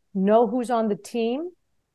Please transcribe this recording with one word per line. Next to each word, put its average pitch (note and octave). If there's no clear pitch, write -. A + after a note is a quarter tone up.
Know G#3
who's A#3+
on A3+
the G3+
team. A#3+